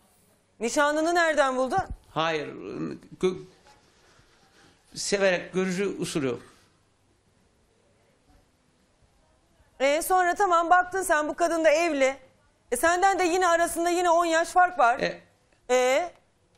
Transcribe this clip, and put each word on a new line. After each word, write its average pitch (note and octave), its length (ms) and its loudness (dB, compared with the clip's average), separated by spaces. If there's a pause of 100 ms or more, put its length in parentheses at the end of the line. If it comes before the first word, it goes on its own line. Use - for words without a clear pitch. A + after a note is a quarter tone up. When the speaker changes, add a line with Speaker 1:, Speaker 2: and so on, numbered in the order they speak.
(600)
Speaker 1:
Nişanlını D4 540 0
nereden D4 420 0
buldun? C4 220 -2 (320)
Speaker 2:
Hayır. D#3+ 380 -4 (720)
Gö-, F#3 180 -4 (1600)
severek, F#3 600 -2
görücü F#3 320 -2 (120)
usulü. C3+ 380 -4 (3500)
Speaker 1:
E, C#4+ 220 2
sonra F4+ 320 2
tamam, E4+ 360 2
baktın F4+ 320 2
sen D4+ 260 0
bu E4 60 -6
kadın E4 300 0
da D#4+ 60 6
evli. C#4+ 460 2 (560)
E, B3+ 40 -2
senden F4+ 420 2
de F#4 60 0
yine F4+ 240 2
arasında E4+ 420 0
yine F4 200 0
on E4+ 140 2
yaş E4 240 0
fark F4+ 300 2
var. A#3+ 220 2
Speaker 2:
E. F3 200 -4 (500)
Speaker 1:
E? B3+ 420 2 (460)